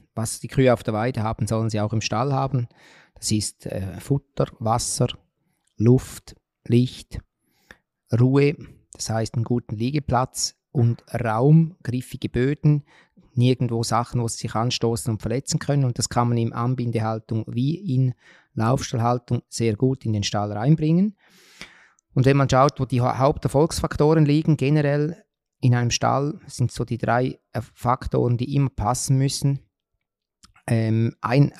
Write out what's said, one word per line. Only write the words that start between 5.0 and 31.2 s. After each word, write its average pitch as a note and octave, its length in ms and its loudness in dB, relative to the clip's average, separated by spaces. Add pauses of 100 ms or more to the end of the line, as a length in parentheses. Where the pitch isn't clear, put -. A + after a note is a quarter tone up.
Luft, - 580 2 (320)
Licht, - 540 0 (960)
Ruhe, C#3 380 4 (360)
das - 160 -12
heißt A2 260 -4
einen A#2 100 -2
guten A#2+ 320 -4
Liegeplatz B2+ 800 -2 (160)
und A#2 320 2 (100)
Raum, C3+ 680 4
griffige - 440 -8
Böden, D3 540 0 (520)
nirgendwo A#2+ 500 0
Sachen, A#2+ 360 -2
wo A2+ 60 -2
sie A2+ 120 -6
sich - 160 -10
anstoßen A#2 580 -2
und G#2+ 100 -6
verletzen B2+ 380 -4
können. C#3+ 240 0
Und B2 140 -2
das A#2+ 100 -4
kann A#2+ 200 0
man A#2 100 0
in A2+ 140 -2
Anbindehaltung A2+ 920 -4
wie C#3 480 -4
in B2+ 200 2 (400)
Laufstallhaltung A#2+ 920 -2
sehr A2+ 280 0
gut C3 280 0
in A#2 80 -2
den G#2 120 -2
Stall G#2 260 -4
reinbringen. D#3 640 2 (1000)
Und C3 100 2
wenn C#3 140 4
man C3+ 100 2
schaut, C3+ 320 4
wo C3 60 -2
die A#2+ 160 -2
Ha-, A#2 160 -2
Haupterfolgsfaktoren D3+ 1080 2
liegen, D3+ 320 2
generell D3 640 0 (380)
in B2 140 4
einem A#2+ 160 0
Stall B2+ 560 -2
sind - 260 -4
so A#2+ 140 -6
die A#2+ 100 -4
drei, A#2+ 420 0 (140)
äh, B2 80 -6 (140)
Faktoren, B2 640 0
die C3 160 -4
immer C#3 160 2
passen B2+ 480 0
müssen. C#3 420 0 (1080)
Ähm, A2+ 540 0